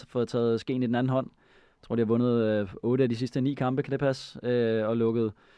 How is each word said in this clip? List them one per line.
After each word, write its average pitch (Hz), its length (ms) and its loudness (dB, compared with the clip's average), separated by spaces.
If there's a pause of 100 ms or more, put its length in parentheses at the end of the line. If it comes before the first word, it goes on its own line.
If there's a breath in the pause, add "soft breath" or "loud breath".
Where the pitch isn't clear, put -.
fået 120 200 -2
taget 117 320 0
skeen 131 220 -2
i 123 40 0
den 117 80 0
anden 127 160 0
hånd. 131 200 -2 (520 soft breath)
Jeg - 40 -20
tror, 117 100 -4
de 117 40 2
har 113 60 2
vundet, 117 360 2
øh, 107 260 0 (140)
otte 127 220 2
af 120 40 2
de 117 80 -2
sidste 127 240 -4
ni 139 140 0
kampe, 131 280 -2
kan 135 100 -6
det 139 80 -2
passe? - 460 -4
Øh, 113 420 2
og 117 80 0
lukket, 113 360 2 (260 soft breath)